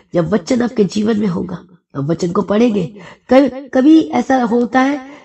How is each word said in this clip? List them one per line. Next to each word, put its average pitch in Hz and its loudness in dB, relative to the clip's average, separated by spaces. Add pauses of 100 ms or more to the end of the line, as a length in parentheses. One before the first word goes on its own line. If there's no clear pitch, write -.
(140)
जब 170 0
वचन 233 0
आपके 220 0
जीवन 208 -2
में 214 -2
होगा, 185 -6 (360)
अब 139 -4
वचन 170 -2
को 202 0
पढ़ेंगे। 208 0 (360)
कभी, 262 2
कभी 311 4
ऐसा 247 0
होता 240 0
है 277 -2 (100)